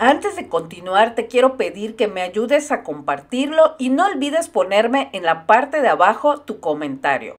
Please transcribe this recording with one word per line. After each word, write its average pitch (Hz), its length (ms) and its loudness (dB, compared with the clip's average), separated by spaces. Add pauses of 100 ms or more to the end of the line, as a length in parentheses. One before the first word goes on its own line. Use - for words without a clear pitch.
Antes 320 360 2
de - 120 -10
continuar, 180 680 0
te 226 100 -6
quiero 262 300 2
pedir 202 400 -6
que 233 100 0
me 190 160 -4
ayudes 233 480 -2
a - 140 -4
compartirlo 269 960 0
y 254 100 -4
no 285 180 2
olvides 330 420 -2
ponerme 220 640 0
en 185 120 -8
la 165 200 0
parte 269 380 2
de 233 60 4
abajo 226 540 2
tu - 180 -12
comentario. 143 800 -4